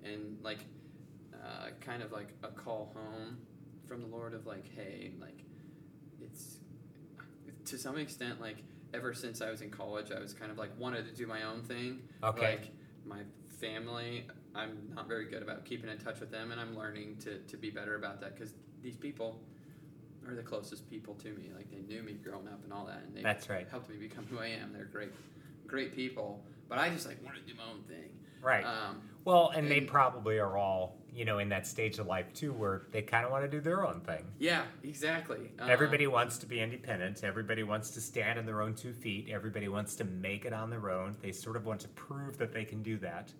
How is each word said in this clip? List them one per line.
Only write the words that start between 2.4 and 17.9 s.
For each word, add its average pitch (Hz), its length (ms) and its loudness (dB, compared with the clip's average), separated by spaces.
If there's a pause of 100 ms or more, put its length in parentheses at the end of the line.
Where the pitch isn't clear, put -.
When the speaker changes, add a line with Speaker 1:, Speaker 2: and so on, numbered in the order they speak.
Speaker 1:
a 110 40 -4
call 107 480 -4
home 110 420 -8 (500)
from 120 140 -8
the 117 60 -8
Lord 117 260 -6
of, 110 140 -8
like, 104 180 -8 (100)
"Hey, 98 440 -8
like, - 240 -14 (760)
it's," - 360 -12 (1080)
to 135 120 -6
some 135 200 -4
extent, 123 440 -4
like, 110 160 -6 (360)
ever 120 200 0
since 113 280 -4
I 113 100 0
was 110 100 -4
in 104 80 -8
college, 104 460 -4
I 101 40 -2
was 101 140 -8
kind 110 180 -8
of, 107 60 -6
like, 107 220 -4
wanted 120 280 -2
to 113 80 -10
do 120 120 -2
my 110 160 -2
own 113 180 -2
thing. 123 400 -4 (220)
Speaker 2:
Okay. 110 280 6
Speaker 1:
Like, 107 200 -2 (340)
my 104 140 -8 (400)
family, 117 680 -4 (300)
I'm 110 220 -4 (180)
not 110 120 -8
very 113 180 0
good 104 180 -6
about 104 220 -6
keeping 120 240 -6
in 110 80 -4
touch 110 220 -4
with 110 120 -8
them, 113 200 -4
and 117 80 -4
I'm 113 160 -4
learning 107 460 -6
to, 104 180 -6
to - 180 -12
be 110 120 -4
better 104 260 -2